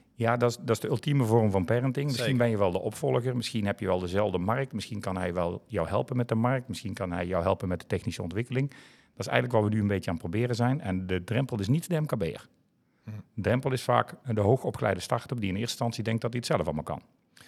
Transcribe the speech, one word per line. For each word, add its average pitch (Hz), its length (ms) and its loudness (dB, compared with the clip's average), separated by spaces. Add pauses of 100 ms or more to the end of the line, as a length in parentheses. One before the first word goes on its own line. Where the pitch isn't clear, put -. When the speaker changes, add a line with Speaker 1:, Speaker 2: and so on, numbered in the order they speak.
(160)
Speaker 1:
Ja, 117 220 2
dat 120 120 4
is, 113 80 -2
dat 127 120 -4
is 113 100 2
de - 80 -2
ultieme 143 380 2
vorm 110 260 6
van 95 140 2
parenting. 127 400 0
Misschien 127 200 -2
Speaker 2:
Zeker. 123 140 2
Speaker 1:
ben 120 100 4
je 110 80 2
wel 98 140 2
de 90 80 0
opvolger, 127 560 -2
misschien 113 300 -2
heb 101 140 0
je 104 60 -4
wel 92 140 2
dezelfde 92 380 0
markt, 117 360 -2
misschien 104 260 -6
kan 95 180 -4
hij 90 160 -2
wel 87 340 -2
jou 85 200 -2
helpen 120 300 -2
met 120 100 0
de 113 80 0
markt, 123 320 0
misschien 92 260 -8
kan 90 180 -4
hij 87 160 -2
jou 90 160 0
helpen 95 240 0
met 90 120 -2
de - 80 -20
technische - 340 -4
ontwikkeling. 120 480 -2
Dat - 580 -14
is - 60 -2
eigenlijk 123 200 2
wat 107 160 4
we 107 60 2
nu 110 60 2
een 101 60 4
beetje 98 240 0
aan 82 60 -2
het - 120 -12
proberen 117 260 0
zijn. 123 260 2
En 92 260 -2
de 92 160 -2
drempel 123 360 -2
is 98 80 -2
niet 151 220 2
de 165 120 0
M 156 40 -2
K 135 120 -2
B'er. 82 300 -4 (560)
Speaker 2:
Mhm. 107 140 -12 (160)
Speaker 1:
De 107 80 -6
drempel 127 300 2
is 123 120 -2
vaak 120 320 2 (180)
de 107 80 4
hoogopgeleide 101 600 2
start-up 120 380 -4
die 98 100 -2
in 95 60 -2
eerste 117 160 -2
instantie 117 320 -4
denkt 110 180 0
dat 117 100 -2
hij 123 80 -4
het 120 100 -4
zelf 101 160 2
allemaal 76 180 -2
kan. 76 180 -6 (460)